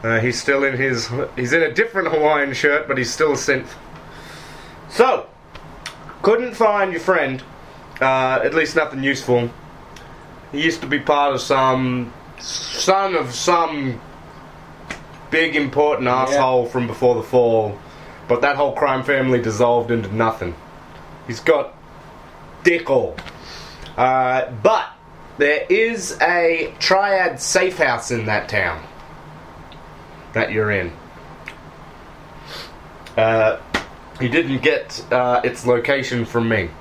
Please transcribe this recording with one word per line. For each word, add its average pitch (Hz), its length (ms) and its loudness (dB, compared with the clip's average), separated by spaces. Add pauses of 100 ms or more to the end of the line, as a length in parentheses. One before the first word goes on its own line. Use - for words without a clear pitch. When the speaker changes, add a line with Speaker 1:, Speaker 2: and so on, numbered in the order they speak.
Speaker 1:
Uh, 113 160 2
he's 117 220 0
still 139 220 2
in 135 140 0
his, 123 340 -2 (240)
he's 127 180 -2
in 165 80 4
a 151 100 2
different 196 360 0
Hawaiian 151 460 2
shirt, 147 340 2
but 139 100 0
he's 120 160 -2
still 151 200 2
a - 20 2
synth. 131 320 0 (1200)
So, - 360 2 (960)
couldn't 233 340 2
find 202 380 2
your 165 80 -6
friend. 143 420 0 (560)
Uh, 131 440 2
at 143 100 0
least 160 220 0
nothing 151 280 0
useful. 127 460 0 (1040)
He 143 80 -4
used 160 200 0
to 139 60 -10
be 139 120 -2
part 143 340 2
of 127 80 -2
some, 131 720 0 (260)
son - 760 -2
of 131 180 -2
some 151 680 0 (1300)
big 160 240 0
important 143 520 2
Speaker 2:
Yeah. 127 160 4
Speaker 1:
asshole 131 440 2
from 123 200 -2
before 120 280 2
the 113 80 -4
fall. 110 540 2 (500)
But 120 140 2
that 143 140 4
whole 135 180 0
crime 131 300 0
family 131 380 2
dissolved 117 500 2
into 107 240 -2
nothing. 110 380 -2 (720)
He's 113 120 -8
got - 340 2 (920)
dick 170 260 0
all. 113 260 0 (840)
Uh, 131 480 2 (160)
but 214 240 4 (520)
there 147 320 2
is 220 520 0
a 170 580 2
triad 190 600 2
safe 185 380 0
house 123 340 0
in 113 140 -2
that 104 240 -2
town 87 320 -2 (1500)
that 113 180 0
you're 107 200 0
in. 92 200 -2 (2250)
Uh, 110 400 4 (600)
you 127 100 0
didn't 135 300 2
get, - 520 0
uh, 123 320 2
its 123 220 -4
location 123 600 0
from 117 240 0
me. 98 200 0 (120)